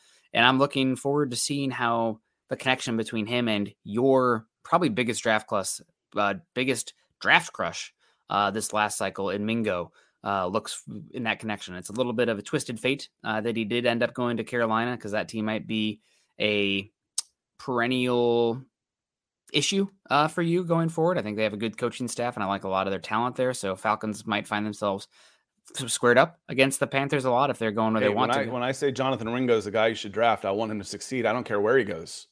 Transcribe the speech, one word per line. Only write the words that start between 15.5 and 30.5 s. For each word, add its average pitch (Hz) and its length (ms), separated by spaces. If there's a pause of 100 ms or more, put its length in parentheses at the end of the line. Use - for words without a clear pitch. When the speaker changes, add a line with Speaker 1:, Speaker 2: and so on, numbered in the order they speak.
Speaker 1:
be 107 340 (400)
a 101 500 (680)
perennial 120 1040 (920)
issue, 196 340 (220)
uh, 143 180
for 165 140
you 170 220
going 165 260
forward. 165 300
I - 20
think 104 160
they 110 60
have 104 100
a 107 40
good 107 200
coaching 120 300
staff, 120 280
and 107 80
I 95 40
like 98 160
a 98 60
lot 95 180
of 98 40
their 95 80
talent 117 360
there. 127 180
So 95 220
Falcons 107 500
might 104 220
find 104 180
themselves 101 420 (720)
s-, 123 160
squared 120 240
up 160 220 (100)
against 135 300
the 139 80
Panthers 139 380
a 127 60
lot 127 200
if - 80
they're 110 120
going 110 220
where 110 80
Speaker 2:
Hey, 104 80
Speaker 1:
they 104 60
want 120 160
Speaker 2:
when 135 140
Speaker 1:
to. 117 40
Speaker 2:
I, 123 40
when 123 100
I 127 80
say 139 200
Jonathan 127 380
Ringo 120 280
is 101 80
the 104 60
guy 110 160
you 113 80
should 104 160
draft, 110 320
I 98 80